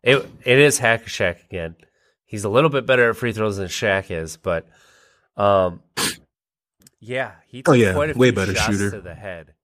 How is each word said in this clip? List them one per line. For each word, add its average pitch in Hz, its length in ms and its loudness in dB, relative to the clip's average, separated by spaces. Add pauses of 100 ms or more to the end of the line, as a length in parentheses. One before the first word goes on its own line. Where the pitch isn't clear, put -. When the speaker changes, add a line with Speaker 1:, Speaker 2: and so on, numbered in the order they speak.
Speaker 1:
It, 127 240 2 (200)
it 123 140 4
is 143 200 4
Hack-a-Shaq 113 680 -2
again. 82 260 -10 (500)
He's 104 200 -10
a 104 40 -2
little 139 200 2
bit 135 160 -2
better 123 240 4
at 110 80 -4
free 120 160 -4
throws 104 240 -2
than 95 100 -6
Shaq 98 440 -2
is, 82 260 -8
but, 85 280 -4 (720)
um, 95 460 2 (1200)
yeah, 123 320 -8 (140)
he 123 180 -18
Speaker 2:
Oh, 156 80 4
Speaker 1:
took 123 80 6
Speaker 2:
yeah, 98 120 2
Speaker 1:
quite 147 220 -2
a - 20 -6
Speaker 2:
way 127 120 6
Speaker 1:
few 110 60 0
Speaker 2:
better 95 200 -2
Speaker 1:
shots 107 220 0
Speaker 2:
shooter. 101 140 -2
Speaker 1:
to 104 100 -14
the 87 120 -16
head 85 400 -18 (100)